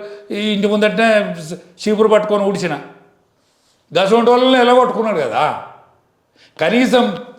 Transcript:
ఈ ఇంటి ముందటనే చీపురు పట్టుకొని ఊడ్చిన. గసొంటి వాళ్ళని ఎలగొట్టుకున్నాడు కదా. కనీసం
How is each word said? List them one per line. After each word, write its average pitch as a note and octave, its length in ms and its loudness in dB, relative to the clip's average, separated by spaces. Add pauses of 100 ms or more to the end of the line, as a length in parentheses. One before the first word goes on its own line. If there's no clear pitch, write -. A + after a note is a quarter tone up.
(340)
ఈ G#3+ 200 -4
ఇంటి G#3 140 -2
ముందటనే G#3 680 0 (180)
చీపురు G#3+ 540 -2
పట్టుకొని G#3 360 0
ఊడ్చిన. F3 360 -4 (1160)
గసొంటి A3+ 340 4
వాళ్ళని B3+ 300 4
ఎలగొట్టుకున్నాడు A#3 560 2
కదా. B2+ 500 -2 (920)
కనీసం G#3+ 680 0 (140)